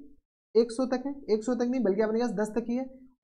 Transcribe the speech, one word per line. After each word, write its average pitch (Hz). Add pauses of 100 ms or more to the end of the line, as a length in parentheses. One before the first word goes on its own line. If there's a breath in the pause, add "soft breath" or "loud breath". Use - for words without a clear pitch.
(540)
एक 233
सौ 262
तक 254
है, 277 (160)
एक 214
सौ 247
तक 240
नहीं, 254
बल्कि 196
अपने 220
पास 240
दस 208
तक 233
ही 240
है। 262 (340 loud breath)